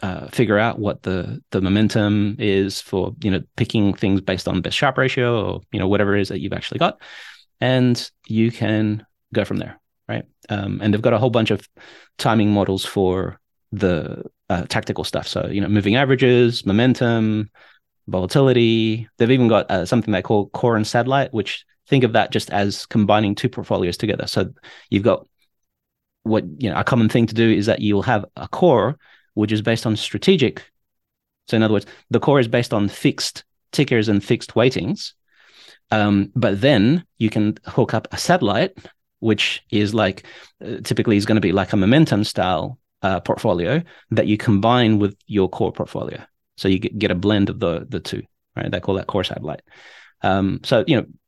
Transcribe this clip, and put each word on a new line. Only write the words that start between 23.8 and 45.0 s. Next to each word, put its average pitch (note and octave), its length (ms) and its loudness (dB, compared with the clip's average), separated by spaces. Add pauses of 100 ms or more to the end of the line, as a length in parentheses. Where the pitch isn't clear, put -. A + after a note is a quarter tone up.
together. - 300 -4
So - 260 -2 (380)
you've G2 120 2
got G#2 240 0 (1000)
what, G#2+ 200 0 (140)
you A#2 120 -4
know, C2+ 60 -4
a G2 80 -2
common A2+ 240 2
thing A#2 180 2
to G#2+ 80 -4
do A2+ 160 4
is G2+ 160 2
that G#2+ 140 0
you'll G2+ 220 0
have A2 220 0 (120)
a F#2 120 -12
core, C3+ 480 2 (380)
which G#2 160 0
is G#2+ 120 0
based A2+ 240 -2
on G#2+ 100 0
strategic. - 720 0 (800)
So A#2 80 0
in A2 60 4
other G#2+ 100 2
words, G#2 140 0 (240)
the A#2 100 2
core C#3+ 180 4
is A#2+ 80 2
based A#2+ 260 -2
on G#2 160 0
fixed - 560 -4 (280)
tickers A#2+ 360 2
and G2+ 140 2
fixed - 320 -4
weightings. B2+ 600 -2 (760)
Um, G#2 460 2
but G#2+ 240 0
then C3+ 440 2 (140)
you A2 100 0
can G#2+ 360 -2
hook - 280 0
up A2+ 200 -4
a G#2 60 -8
satellite, C#3+ 580 0 (420)
which - 520 0
is G#2 240 0
like, G#2 300 0 (400)
uh, A2+ 200 -10
typically A2+ 320 2
is G2+ 100 0
gonna A2 140 2
be F#2 100 0
like F#2 220 0
a A2 40 0
momentum G#2+ 480 4
style, F#2 540 -4 (240)
uh, F#2+ 160 0
portfolio G2 640 -2 (300)
that G2 160 2
you G#2 80 2
combine A2 600 2
with G2+ 180 0 (100)